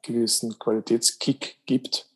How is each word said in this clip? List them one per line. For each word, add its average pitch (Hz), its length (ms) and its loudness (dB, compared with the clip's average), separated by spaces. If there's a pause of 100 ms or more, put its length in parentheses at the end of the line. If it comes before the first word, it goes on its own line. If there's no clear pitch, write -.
gewissen 117 560 -2
Qualitätskick - 1040 0
gibt. - 500 0